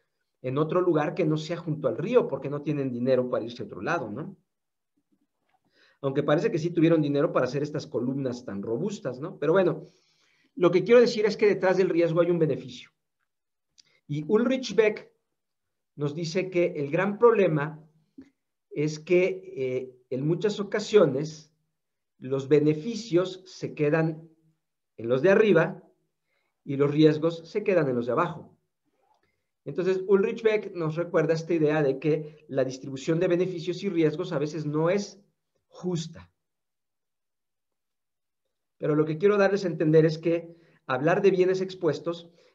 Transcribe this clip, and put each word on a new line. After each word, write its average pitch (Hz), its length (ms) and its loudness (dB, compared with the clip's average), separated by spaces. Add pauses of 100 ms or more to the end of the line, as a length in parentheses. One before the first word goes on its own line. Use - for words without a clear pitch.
(420)
en 127 160 -4
otro 160 220 0
lugar 156 340 0
que 180 100 -2
no 156 120 0
sea 165 200 -6
junto 151 320 -6
al 113 100 -4
río, 220 300 0
porque 135 200 -8
no 143 140 -8
tienen 143 280 -4
dinero 123 380 0
para 117 160 -2
irse 120 180 -12
a 101 40 -10
otro 98 160 -14
lado, 139 280 -4
¿no? 165 260 -12 (1600)
Aunque 139 220 -2
parece 170 280 0
que 170 80 -2
sí 165 120 -2
tuvieron 165 320 4
dinero 143 300 0
para 147 120 2
hacer 139 180 -2
estas 151 240 -6
columnas 127 580 -4
tan 98 180 -10
robustas, 131 580 -6
¿no? 175 180 -12
Pero 151 140 0
bueno, 180 340 2 (680)
lo 175 160 4
que 170 120 4
quiero 240 180 8
decir 214 260 4
es 202 100 0
que 220 100 2
detrás 185 300 2
del 180 140 2
riesgo 165 320 2
hay 170 80 0
un 175 80 0
beneficio. - 520 -4 (1160)
Y 147 200 -6
Ulrich 233 480 0
Beck 214 380 0 (840)
nos 143 200 -4
dice 175 340 -4
que 175 280 0
el 143 140 -4
gran 190 280 -2
problema 170 680 2 (880)
es 151 280 -4
que, - 580 0
eh, 127 400 -6 (140)
en 135 160 -4
muchas 202 340 -2
ocasiones 175 920 0 (640)
los 131 300 -4
beneficios 156 960 0
se - 280 -12
quedan 160 540 -2 (680)
en 113 120 -8
los 131 140 2
de 185 80 4
arriba 196 520 4 (840)
y 139 120 -6
los 143 140 2
riesgos 156 580 2
se 208 160 -6
quedan 160 240 2
en 123 80 -2
los 117 100 -2
de 120 60 -4
abajo. 160 440 -4 (1080)
Entonces, 185 420 -2
Ulrich 196 360 2
Beck 214 320 0
nos 160 220 -4
recuerda 170 380 0
esta 160 200 -4
idea 156 280 2
de 135 160 0
que 156 500 -4
la 135 160 0
distribución 135 560 -4
de 180 80 2
beneficios 175 540 -2
y 202 60 -4
riesgos 165 440 0
a 151 60 -4
veces 151 280 -6
no 156 240 0
es 202 300 -4 (480)
justa. - 640 -8 (2500)
Pero 151 160 -2
lo 151 100 2
que 156 140 -4
quiero 202 180 4
darles 196 280 2
a 175 40 -2
entender 160 380 4
es 160 120 -2
que 170 380 -2 (300)
hablar 151 360 0
de 190 80 6
bienes 180 300 2
expuestos 170 720 -4 (240)